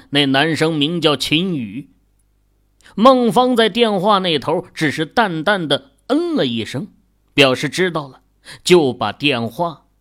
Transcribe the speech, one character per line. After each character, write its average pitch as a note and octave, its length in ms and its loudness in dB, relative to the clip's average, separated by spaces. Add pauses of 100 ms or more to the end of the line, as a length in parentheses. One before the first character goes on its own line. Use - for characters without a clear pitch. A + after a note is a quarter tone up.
那 C#3+ 160 2
男 C#3 280 2
生 D#3+ 220 0
名 D#3 240 -2
叫 D3+ 160 2
秦 E3+ 400 -2
宇。 A2+ 340 -10 (1040)
孟 A#3+ 360 4
芳 B3+ 240 2
在 A3 140 2
电 G#3 320 0
话 G3+ 180 2
那 F3 180 0
头 D#3 360 -4
只 D3+ 180 -2
是 D#3+ 140 -4
淡 E3 400 -2
淡 F#3+ 200 0
的 - 260 -4 (160)
嗯 E4 280 -2
了 F3 100 0
一 A#2 200 -4
声， - 240 -10 (440)
表 C3 220 4
示 C#3 140 -6
知 F3+ 200 -2
道 D3+ 200 -8
了， - 120 -20 (440)
就 D#3+ 260 4
把 G#2 220 -4
电 B2 340 -2
话 E3 380 -8 (160)